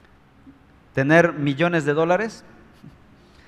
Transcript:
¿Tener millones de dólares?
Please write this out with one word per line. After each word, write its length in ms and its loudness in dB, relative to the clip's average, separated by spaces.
¿Tener 420 2
millones 500 -2
de 100 0
dólares? 500 -2